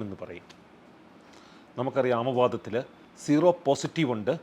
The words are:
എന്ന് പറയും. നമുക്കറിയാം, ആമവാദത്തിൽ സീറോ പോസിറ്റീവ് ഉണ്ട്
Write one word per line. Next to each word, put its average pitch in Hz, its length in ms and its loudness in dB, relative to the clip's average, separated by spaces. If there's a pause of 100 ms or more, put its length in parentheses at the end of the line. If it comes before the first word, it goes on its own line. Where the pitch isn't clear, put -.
എന്ന് 98 140 -12
പറയും. 87 260 -16 (1300)
നമുക്കറിയാം, 127 440 0
ആമവാദത്തിൽ 120 540 0 (480)
സീറോ 156 280 4 (140)
പോസിറ്റീവ് 165 500 0
ഉണ്ട് 107 160 -2 (100)